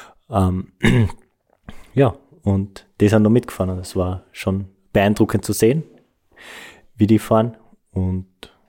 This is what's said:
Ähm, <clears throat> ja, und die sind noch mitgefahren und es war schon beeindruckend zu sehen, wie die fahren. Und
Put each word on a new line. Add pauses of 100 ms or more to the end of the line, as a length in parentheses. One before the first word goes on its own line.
(300)
Ähm,
<clears throat> (880)
ja, (260)
und (140)
die
sind
noch
mitgefahren
und
es
war
schon (240)
beeindruckend
zu
sehen, (1120)
wie
die
fahren. (340)
Und (420)